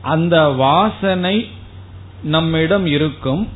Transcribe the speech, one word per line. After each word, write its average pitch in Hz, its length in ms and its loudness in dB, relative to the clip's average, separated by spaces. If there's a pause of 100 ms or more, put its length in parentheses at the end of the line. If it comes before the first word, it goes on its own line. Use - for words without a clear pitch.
அந்த 160 460 2
வாசனை 185 1000 0 (760)
நம்மிடம் 160 640 0
இருக்கும். 147 720 -2